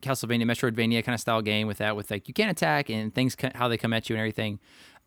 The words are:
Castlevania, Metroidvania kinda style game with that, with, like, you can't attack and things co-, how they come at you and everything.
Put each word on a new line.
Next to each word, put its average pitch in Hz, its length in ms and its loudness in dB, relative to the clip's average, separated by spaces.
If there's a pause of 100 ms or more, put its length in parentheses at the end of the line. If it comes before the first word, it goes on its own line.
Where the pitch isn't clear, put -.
Castlevania, 120 420 0
Metroidvania 117 600 2
kinda 120 140 -2
style 113 240 0
game 107 240 2
with 104 120 -4
that, 107 180 0
with, 104 140 -8
like, 104 180 -4
you - 60 -12
can't 214 160 2
attack 151 400 2
and 110 240 -2
things 127 200 2
co-, 131 200 -2
how 123 140 0
they 117 100 2
come 113 160 0
at 113 160 -2
you 113 60 0
and 107 40 0
everything. 110 400 -4 (460)